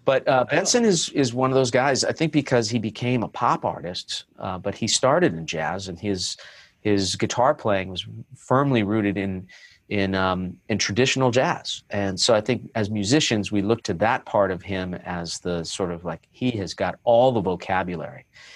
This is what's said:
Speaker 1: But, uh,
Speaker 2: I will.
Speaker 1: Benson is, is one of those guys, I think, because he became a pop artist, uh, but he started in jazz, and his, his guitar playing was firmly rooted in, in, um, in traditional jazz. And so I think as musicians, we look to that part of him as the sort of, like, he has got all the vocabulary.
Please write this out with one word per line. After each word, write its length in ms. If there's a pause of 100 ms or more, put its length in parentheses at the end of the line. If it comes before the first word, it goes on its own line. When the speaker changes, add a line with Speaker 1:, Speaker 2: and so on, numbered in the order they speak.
Speaker 1:
But, 240
uh, 20
Speaker 2:
I 80
will. 60
Speaker 1:
Benson 400
is, 240
is 260
one 160
of 60
those 160
guys, 320
I 80
think, 200
because 380
he 80
became 460
a 40
pop 360
artist, 640 (120)
uh, 200
but 180
he 100
started 480
in 100
jazz, 440
and 100
his, 380 (440)
his 360
guitar 400
playing 320
was 180 (300)
firmly 480
rooted 340
in, 300 (400)
in, 260
um, 400 (140)
in 80
traditional 540
jazz. 580
And 320
so 140
I 80
think 320
as 160
musicians, 600
we 120
look 220
to 100
that 320
part 240
of 120
him 320
as 460
the 240
sort 260
of, 140
like, 260
he 220
has 220
got 300
all 280
the 80
vocabulary. 840 (300)